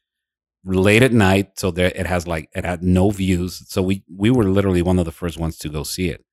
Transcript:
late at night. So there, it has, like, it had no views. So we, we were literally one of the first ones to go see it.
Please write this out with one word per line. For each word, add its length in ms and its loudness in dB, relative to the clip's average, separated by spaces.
late 360 4
at 100 4
night. 480 2
So 120 -2
there, 240 0
it 100 -6
has, 220 -4
like, 280 -8
it 80 -8
had 200 -6
no 260 4
views. 580 -4
So 140 -4
we, 220 -4
we 160 0
were 160 2
literally 360 2
one 180 2
of 60 0
the 60 -10
first 260 -10
ones 220 -6
to 100 -10
go 140 -8
see 260 -6
it. 240 -12